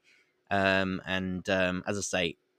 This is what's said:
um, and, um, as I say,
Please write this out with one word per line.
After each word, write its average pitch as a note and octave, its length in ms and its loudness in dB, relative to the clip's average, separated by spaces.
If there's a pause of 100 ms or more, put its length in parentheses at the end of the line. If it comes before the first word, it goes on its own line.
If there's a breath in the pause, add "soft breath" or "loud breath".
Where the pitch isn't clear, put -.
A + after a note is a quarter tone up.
(520)
um, F#2+ 540 2
and, F#2 440 -4
um, F#2 360 0
as G#2 120 -4
I G2 40 -4
say, F2+ 340 -2 (240)